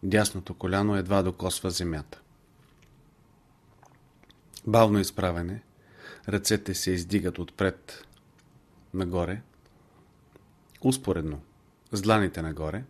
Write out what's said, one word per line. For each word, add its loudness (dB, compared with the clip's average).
дясното 0
коляно 0
едва 2
докосва -2
земята. -6
Бавно 6
изправене. -2
Ръцете 0
се -2
издигат 0
отпред -4
нагоре, -2
успоредно 0
с -2
дланите 2
нагоре -6